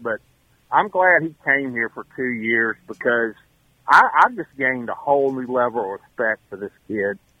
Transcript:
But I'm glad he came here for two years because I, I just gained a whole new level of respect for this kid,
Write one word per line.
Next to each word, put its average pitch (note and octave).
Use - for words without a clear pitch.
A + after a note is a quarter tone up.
But A#2
I'm E3+
glad F3+
he D#3+
came C#3
here A#2
for A2
two C3+
years A2+
because A#2
I, D#3+
I A#3+
just F3+
gained C3
a G2+
whole C#3
new B2+
level A#2
of F#2+
respect A2
for G2+
this F#2+
kid, G2+